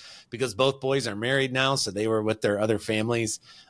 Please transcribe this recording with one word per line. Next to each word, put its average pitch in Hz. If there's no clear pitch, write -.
because 117
both 135
boys 135
are 101
married 131
now. 135
So 113
they 104
were 110
with 110
their 104
other 107
families. 113